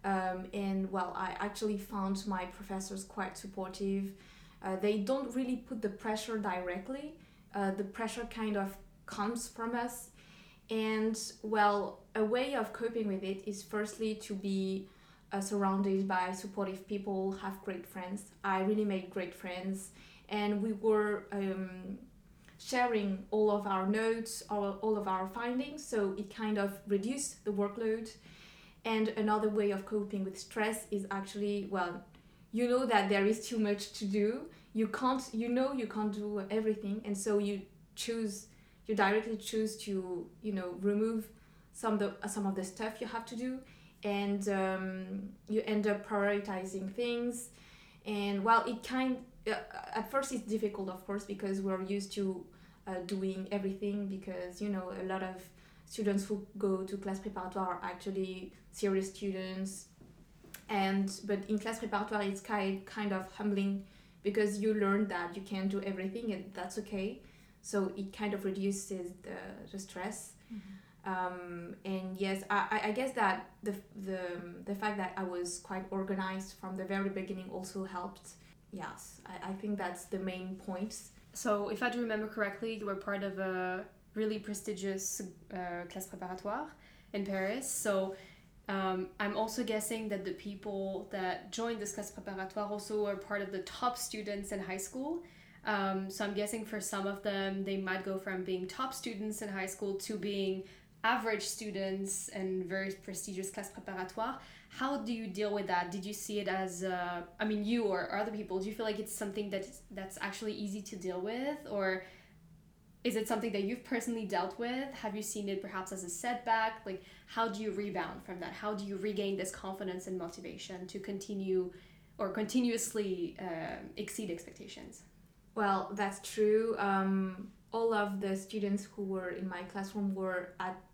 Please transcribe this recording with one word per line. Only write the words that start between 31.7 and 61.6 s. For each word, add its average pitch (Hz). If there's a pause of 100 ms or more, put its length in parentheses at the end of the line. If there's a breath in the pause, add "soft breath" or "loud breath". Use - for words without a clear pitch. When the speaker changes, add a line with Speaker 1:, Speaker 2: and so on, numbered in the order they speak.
Speaker 1:
you 240
know 254
that 202
there 196
is 220
too 233
much 202
to 214
do. 214 (300 loud breath)
You 220
can't, 262 (120)
you 233
know 262
you 240
can't 214
do 208
everything, 214
and 202
so 208
you 202 (340)
choose, 226 (400 loud breath)
you 214
directly 214
choose 220
to, 185 (140)
you 214
know, 180
remove 214 (460 loud breath)
some 220
of 202
the, 202 (160)
some 202
of 190
the 190
stuff 220
you 226
have 226
to 247
do, 254 (440 loud breath)
and, 202
um, 190 (200)
you 214
end 208
up 202
prioritizing 196
things. 240 (560 loud breath)
And, 202
well, 233
it 240
kind, 254 (300)
uh, 220 (380)
at -
first 269
it's 220
difficult, 202
of 185
course, 208
because 196
we're 190
used 196
to, 190 (420 loud breath)
uh, 190 (120)
doing 190
everything, 202
because, 180
you 208
know, 185
a -
lot 190
of 185 (440 loud breath)
students 196
who 202 (120)
go 190
to 202
class 190
préparatoire 190
are 180
actually 185 (180 loud breath)
serious 190
students. 190 (840)
And, 196 (140)
but 202
in 214
class 226